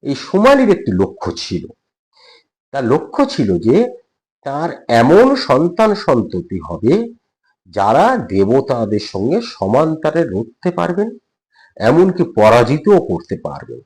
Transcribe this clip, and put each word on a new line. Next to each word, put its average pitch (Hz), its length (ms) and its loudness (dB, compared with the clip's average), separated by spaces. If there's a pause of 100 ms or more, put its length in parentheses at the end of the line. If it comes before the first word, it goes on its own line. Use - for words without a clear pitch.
এই 139 140 -6
সুমালির 254 540 2
একটি - 220 0
লক্ষ্য 92 460 -2
ছিল, - 300 -8 (1040)
তার 139 140 -6
লক্ষ্য 156 400 0
ছিল 104 320 -2
যে 143 380 2 (480)
তার 147 440 -8
এমন 170 480 4
সন্তান 175 600 0
সন্ততি 98 720 -4
হবে 139 460 0 (540)
যারা 120 500 2
দেবতাদের 107 840 0
সঙ্গে 117 440 -4
সমান্তরে 156 800 -2
লড়তে 113 480 -6
পারবেন, 180 460 -4 (600)
এমনকি 175 460 2
পরাজিতও 120 840 2
করতে - 380 -8
পারবেন। 67 420 -14